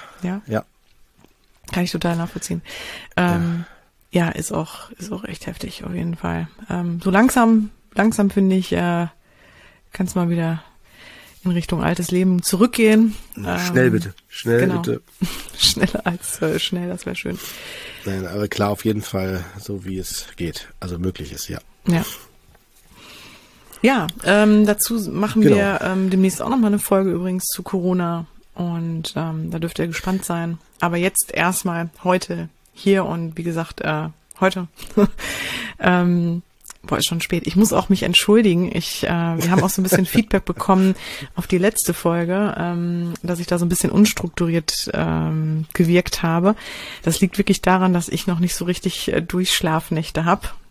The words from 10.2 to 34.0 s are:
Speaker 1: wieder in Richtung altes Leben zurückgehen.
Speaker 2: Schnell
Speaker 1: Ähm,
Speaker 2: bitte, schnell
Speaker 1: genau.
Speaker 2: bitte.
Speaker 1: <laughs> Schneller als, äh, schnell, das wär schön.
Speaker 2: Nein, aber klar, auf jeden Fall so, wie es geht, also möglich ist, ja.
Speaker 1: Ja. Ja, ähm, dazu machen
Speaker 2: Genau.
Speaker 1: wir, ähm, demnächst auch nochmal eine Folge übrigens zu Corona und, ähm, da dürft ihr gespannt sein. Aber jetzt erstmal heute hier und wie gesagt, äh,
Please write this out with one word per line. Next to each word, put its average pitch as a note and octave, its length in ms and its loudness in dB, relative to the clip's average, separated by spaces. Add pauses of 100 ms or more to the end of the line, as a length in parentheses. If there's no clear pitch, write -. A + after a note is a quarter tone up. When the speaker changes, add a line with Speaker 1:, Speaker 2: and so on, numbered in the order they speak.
Speaker 1:
wieder E3 320 0 (840)
in F3+ 80 0
Richtung E3+ 320 0
altes E3+ 260 0
Leben F3+ 320 4
zurückgehen. A3 720 4 (220)
Speaker 2:
Schnell F3 500 0
Speaker 1:
Ähm, A#2 60 4
Speaker 2:
bitte, G#2 220 -2 (120)
schnell A#2 320 0
Speaker 1:
genau. A#2+ 240 2
Speaker 2:
bitte. A#2 200 -4 (280)
Speaker 1:
<laughs> - 260 -12
Schneller - 480 0
als, - 380 -6
äh, E3 160 0
schnell, F3 300 -4
das F3+ 180 -10
wär - 80 -8
schön. - 240 -8 (680)
Speaker 2:
Nein, F#2+ 220 -6
aber G#2 200 -4
klar, G2+ 240 0
auf G2+ 140 -4
jeden G#2+ 180 0
Fall F#2 420 -4 (140)
so, G2 260 -10
wie F#2+ 140 -6
es - 280 -8 (100)
geht, - 320 -8 (120)
also F2 180 -8
möglich E2+ 340 -6
ist, - 160 -12
ja. E2+ 100 -8 (280)
Speaker 1:
Ja. F3 180 2 (1800)
Ja, A3+ 240 4 (180)
ähm, G#3 420 6
dazu G#3 280 0 (160)
machen G#3+ 320 0
Speaker 2:
Genau. G#3 140 8
Speaker 1:
wir, G3 260 2
ähm, F#3 280 0
demnächst F#3+ 320 2
auch - 60 -4
nochmal A#3+ 220 4
eine G#3 80 2
Folge F#3+ 320 2
übrigens F3+ 340 -2
zu - 180 -6
Corona F3 640 -2 (280)
und, E3 600 -4
ähm, D#3+ 340 -4
da E3+ 80 -6
dürft E3 200 -6
ihr E3+ 80 -2
gespannt F#3 380 -4
sein. E3+ 340 -4 (220)
Aber F3 160 0
jetzt F3+ 360 0
erstmal E3+ 580 0 (120)
heute F3 460 -2 (240)
hier F#3+ 320 2
und E3 320 -6
wie E3 60 -6
gesagt, E3 400 -6
äh, D#3 260 -2 (320)